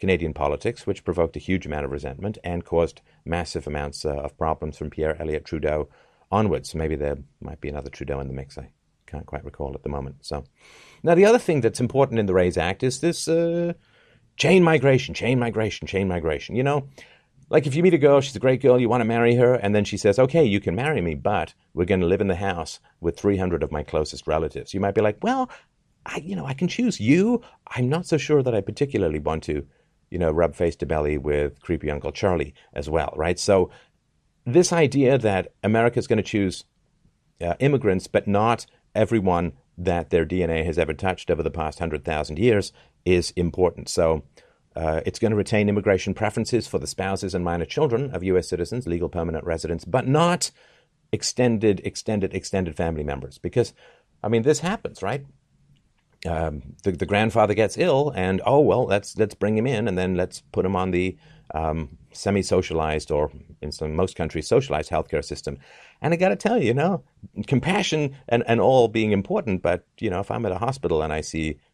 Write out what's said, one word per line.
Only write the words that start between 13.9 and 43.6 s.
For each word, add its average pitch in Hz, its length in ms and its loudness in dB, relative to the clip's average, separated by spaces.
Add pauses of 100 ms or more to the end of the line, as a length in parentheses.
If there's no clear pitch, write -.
chain 180 260 6
migration, 139 520 4
chain 127 240 0
migration, 110 500 -2
chain 98 180 0
migration. 80 480 -2
You 123 80 0
know, 139 260 0 (640)
like, 135 160 4
if 135 80 -2
you 170 80 2
meet 180 120 6
a 156 40 4
girl, 139 220 6
she's 135 160 -4
a 95 40 -8
great 131 200 2
girl, 123 180 6
you 120 100 4
wanna 117 160 2
marry 117 300 4
her, 123 200 6
and 101 200 0
then 104 100 4
she 101 120 -4
says, 101 220 4
"Okay, 135 260 4
you 101 160 2
can 85 160 -2
marry 135 240 -2
me, 82 160 -2
but 82 380 -2 (200)
we're 87 120 0
gonna 92 200 2
live 90 140 4
in 101 80 2
the 87 80 0
house 90 420 -6 (220)
with 82 180 -4
three 101 200 2
hundred 87 260 0
of 71 80 -4
my 76 100 -4
closest 76 460 -4
relatives." 78 460 -2
You 95 60 -2
might 98 140 0
be 110 60 4
like, 107 240 0
"Well, 254 260 -2 (560)
I, - 120 -10
you 185 180 -8
know, 143 100 -8
I 135 80 -6
can 170 140 -2
choose 233 320 -2
you. 190 400 4 (260)
I'm 123 220 -2
not 165 180 -2
so 160 100 2
sure 143 280 2
that 123 100 2
I 101 60 2
particularly 104 580 -2
want 78 260 -2
to, 73 220 -4 (440)
you 87 80 -6
know, 82 120 2
rub 80 240 2
face 85 220 0
to - 100 -6
belly 76 300 0
with 73 440 -2
creepy 78 300 -4
Uncle 71 220 -6
Charlie 82 420 -2 (200)
as 71 160 -8
well," 76 260 -2
right? 85 220 -2
So 95 320 2 (720)
this 170 280 4
idea 139 440 4
that 101 360 0 (100)
America's 113 440 2
gonna 110 160 2
choose, 98 420 -2 (760)
uh, 85 200 -2
immigrants, 107 460 2
but - 200 0
not 107 400 2 (280)
everyone 92 580 2 (240)
that 87 340 -2
their 82 140 4
D 90 180 -2
N 80 80 0
A 80 140 -2
has 82 140 -2
ever 78 140 0
touched 92 380 -4
over 80 120 0
the 76 80 -2
past 78 280 -6
hundred 76 260 -6
thousand 78 340 -4
years 104 340 2 (320)
is 90 320 2
important. 85 520 0